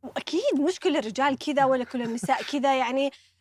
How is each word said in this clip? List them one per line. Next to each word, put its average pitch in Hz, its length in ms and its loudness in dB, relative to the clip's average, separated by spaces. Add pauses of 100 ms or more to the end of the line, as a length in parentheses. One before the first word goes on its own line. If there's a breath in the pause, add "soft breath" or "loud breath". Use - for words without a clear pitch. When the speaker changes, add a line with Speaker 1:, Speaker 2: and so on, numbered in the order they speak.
Speaker 1:
وأكيد 311 560 -2
مش 311 200 0
كل 311 180 2
الرجال 254 400 0
كذا 277 280 2
ولا 262 180 2
كل 240 180 -6
النساء 233 440 -2
Speaker 2:
<laughs> - 60 -8
Speaker 1:
كذا، 269 260 2
يعني، 262 340 0 (300 loud breath)